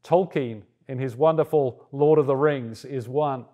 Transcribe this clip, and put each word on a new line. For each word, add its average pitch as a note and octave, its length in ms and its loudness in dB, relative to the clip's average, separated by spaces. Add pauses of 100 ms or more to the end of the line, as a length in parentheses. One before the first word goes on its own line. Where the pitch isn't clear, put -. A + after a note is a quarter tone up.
Tolkien, C#3+ 600 -2 (240)
in C3 120 -8
his B2+ 160 -6
wonderful D3+ 760 0
Lord D3 280 4
of C3 80 2
the C3+ 80 2
Rings, C3 500 -2
is B2+ 220 -8
one. C3+ 460 -4